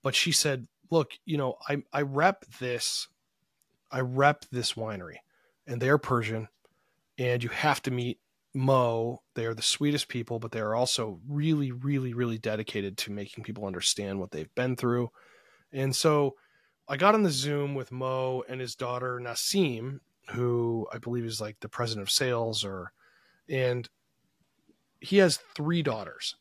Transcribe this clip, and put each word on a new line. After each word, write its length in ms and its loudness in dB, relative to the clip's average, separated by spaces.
but 120 -2
she 180 2
said, 340 2
"Look, 220 4
you 100 0
know, 200 0
I, 140 0
I 100 0
rep 440 4
this, 500 -2
I 100 -2
rep 500 4
this 220 -2
winery, 440 -8
and 160 -6
they 80 4
are 80 8
Persian, 500 0
and 240 0
you 80 -4
have 320 0
to 80 -2
meet 280 -4
Mo. 680 2
They 120 -4
are 80 -4
the 80 -8
sweetest 460 0
people, 300 -6
but 140 -8
they 80 -6
are 140 -2
also 520 -2
really, 460 0
really, 400 -2
really 240 -2
dedicated 600 -4
to 140 -6
making 320 -10
people 200 -8
understand 560 -2
what 100 -8
they've 240 -10
been 220 0
through." 340 0
And 240 -2
so 400 2
I 100 -4
got 160 8
on 80 6
the 80 4
Zoom 440 0
with 180 -6
Mo 560 -2
and 120 -6
his 140 -6
daughter, 480 -4
Nasim, 800 0
who 640 0
I 60 -8
believe 260 -4
is, 160 -6
like, 200 -10
the 80 -12
president 380 -4
of 40 -6
sales, 540 0
or, 280 -8
and 400 0
he 180 2
has 200 8
three 280 0
daughters 580 -4